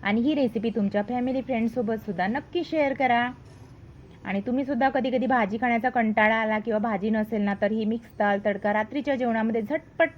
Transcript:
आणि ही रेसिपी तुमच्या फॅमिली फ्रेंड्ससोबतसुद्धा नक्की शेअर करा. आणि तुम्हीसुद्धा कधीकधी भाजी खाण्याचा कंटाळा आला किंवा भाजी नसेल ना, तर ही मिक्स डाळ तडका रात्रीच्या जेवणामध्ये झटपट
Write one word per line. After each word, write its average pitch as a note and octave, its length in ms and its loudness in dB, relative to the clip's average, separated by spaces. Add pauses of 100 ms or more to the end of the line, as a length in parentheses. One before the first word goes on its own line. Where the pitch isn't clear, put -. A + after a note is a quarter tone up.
आणि G#3 180 2
ही C#4+ 140 2
रेसिपी A3+ 360 0
तुमच्या G#3 320 0
फॅमिली B3 380 -2
फ्रेंड्ससोबतसुद्धा A3+ 840 -2
नक्की D4 380 -4
शेअर C#4+ 280 0
करा. B3 380 2 (920)
आणि G3 160 -2
तुम्हीसुद्धा B3+ 480 0
कधीकधी C4 380 0
भाजी A3+ 340 2
खाण्याचा A#3+ 280 2
कंटाळा A3 480 2
आला A3 220 0
किंवा G#3+ 200 -2
भाजी G#3+ 320 0
नसेल A3 320 0
ना, G3+ 120 0
तर G3+ 180 0
ही A3 120 -2
मिक्स A3+ 240 -4 (100)
डाळ G3+ 280 2
तडका G#3 260 0
रात्रीच्या A3+ 420 -2
जेवणामध्ये A3+ 480 0
झटपट D#4+ 560 -2